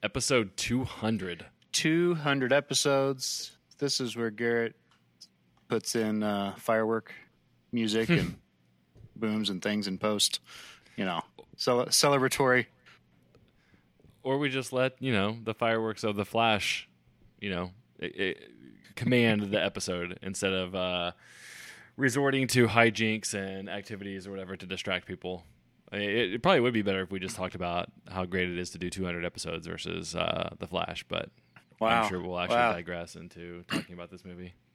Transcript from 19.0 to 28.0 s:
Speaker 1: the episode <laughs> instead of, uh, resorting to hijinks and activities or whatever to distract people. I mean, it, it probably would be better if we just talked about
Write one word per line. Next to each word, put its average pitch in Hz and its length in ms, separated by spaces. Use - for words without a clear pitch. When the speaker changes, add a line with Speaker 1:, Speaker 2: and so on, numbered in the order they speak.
Speaker 1:
the 101 120
episode 90 560
<laughs> - 40
instead 98 300
of, 92 220
uh, 90 360
resorting 135 520
to 123 200
hijinks 110 680
and 98 340
activities 98 560
or 98 60
whatever 95 260
to - 80
distract 92 420
people. 90 360
I 104 80
mean, 104 100
it, 101 240
it 113 80
probably 175 200
would 123 120
be 110 80
better 95 220
if 90 80
we 95 80
just 92 160
talked 92 180
about 87 380